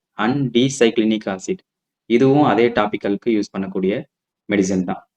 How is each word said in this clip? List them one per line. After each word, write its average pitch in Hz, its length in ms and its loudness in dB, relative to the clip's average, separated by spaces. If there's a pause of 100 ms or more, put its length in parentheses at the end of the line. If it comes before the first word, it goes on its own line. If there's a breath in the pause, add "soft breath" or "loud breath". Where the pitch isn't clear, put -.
(180)
அன்டிசைக்ளினிக் 117 1160 0
ஆசிட், 92 260 -8 (540)
இதுவும் 135 360 4
அதே 113 180 4
டாபிக்கலுக்கு 107 680 -2
யூஸ் 104 160 -4
பண்ணக்கூடிய 98 400 -4 (580)
மெடிசன் 95 320 0
தான். - 320 -10